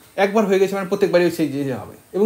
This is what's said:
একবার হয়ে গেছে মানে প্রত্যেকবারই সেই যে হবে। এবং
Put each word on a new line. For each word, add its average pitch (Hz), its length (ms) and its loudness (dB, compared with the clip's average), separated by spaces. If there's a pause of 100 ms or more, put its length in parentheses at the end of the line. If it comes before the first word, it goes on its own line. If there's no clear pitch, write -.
(260)
একবার 208 240 2
হয়ে 190 120 4
গেছে 190 160 0
মানে 190 140 -6
প্রত্যেকবারই 175 460 2
সেই 156 180 0
যে 139 260 -4
হবে। 92 140 -18 (200)
এবং 202 100 2